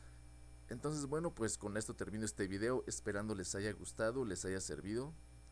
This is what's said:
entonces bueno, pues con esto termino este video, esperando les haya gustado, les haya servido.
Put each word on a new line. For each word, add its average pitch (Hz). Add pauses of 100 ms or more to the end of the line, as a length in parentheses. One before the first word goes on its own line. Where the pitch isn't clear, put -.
(680)
entonces 147
bueno, 160
pues 107
con 101
esto 110
termino 101
este 104
video, 110
esperando 107
les 92
haya 101
gustado, 113
les 95
haya 95
servido. 104 (380)